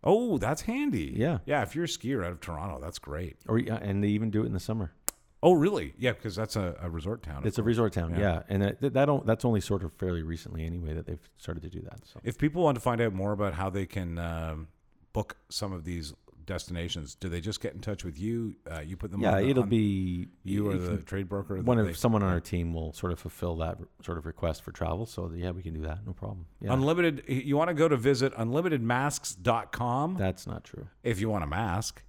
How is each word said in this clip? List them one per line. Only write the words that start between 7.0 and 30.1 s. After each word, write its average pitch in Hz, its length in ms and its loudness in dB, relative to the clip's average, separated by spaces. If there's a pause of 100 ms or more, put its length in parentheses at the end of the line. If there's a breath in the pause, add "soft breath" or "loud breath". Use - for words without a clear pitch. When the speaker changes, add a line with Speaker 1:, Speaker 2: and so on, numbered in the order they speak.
Speaker 1:
town, 76 160 -8
of 69 80 -2
Speaker 2:
It's 104 120 0
a - 20 0
Speaker 1:
course. 104 80 2
Speaker 2:
resort 113 240 4
town, 82 220 -2
Speaker 1:
Yeah. - 40 2
Speaker 2:
yeah. 92 300 2
And 98 140 2
that, 101 180 0
that 139 240 4
don't, 143 220 2
that's 110 180 2
only 113 160 4
sort 98 240 -2
of 80 80 -6
fairly 90 300 -2
recently 80 440 -6
anyway 82 280 -4
that 80 120 -6
they've - 300 -10
started - 260 -8
to 90 80 -10
do 87 120 -10
that. - 240 -14
So. - 180 -20
Speaker 1:
If 113 140 -4
people 151 240 2
want 147 140 6
to 113 40 -6
find 117 200 0
out 113 120 2
more 95 200 -2
about 101 220 0
how 95 160 -2
they 95 160 -2
can, 87 320 -4
um, 82 500 -4 (440)
book - 240 -4 (140)
some 98 220 -4
of 87 120 -8
these 82 280 -6 (380)
destinations, 85 640 -6
do - 140 -8
they 85 120 -4
just 101 200 -6
get 101 140 -6
in - 60 -12
touch 104 240 -6
with 80 140 -8
you? 110 380 -2 (140)
Uh, 80 100 -6
you 80 160 -8
put 101 140 -8
them 98 100 -2
Speaker 2:
Yeah, 104 160 4
Speaker 1:
on 98 80 4
the, 127 60 4
Speaker 2:
it'll 127 120 6
Speaker 1:
on, 101 60 2
Speaker 2:
be, 95 600 2 (140)
Speaker 1:
you 101 260 0
are 98 60 0
Speaker 2:
you 95 60 2
Speaker 1:
the 90 160 0
Speaker 2:
can, 82 80 -4
Speaker 1:
trade 95 240 -4
broker 98 280 -4
that 92 80 -4
Speaker 2:
one 120 140 6
of, 107 80 4
Speaker 1:
they 87 60 -2
Speaker 2:
someone 107 300 4
on 92 100 4
our 85 80 2
team 85 340 -2
will 80 180 -4
sort 90 200 -4
of 82 80 -4
fulfill 87 360 -4
that 82 240 -2
r-, - 80 -14 (140)
sort 90 160 -4
of 78 80 -8
request 82 360 -4
for 87 100 -12
travel. 85 340 -4
So, 90 280 -8
yeah, 87 180 -4
we 87 100 -8
can 82 120 -6
do 80 80 -4
that. 78 240 -6
No 92 60 -8
problem. 92 340 -10 (140)
Yeah. 104 140 -2
Speaker 1:
Unlimited, 151 540 2
y-, 131 180 0
you 143 100 2
wanna 165 180 4
go 156 140 6
to 151 80 6
visit 131 400 4
unlimited 135 460 2
masks 127 520 0
dot 107 380 0
com 139 440 0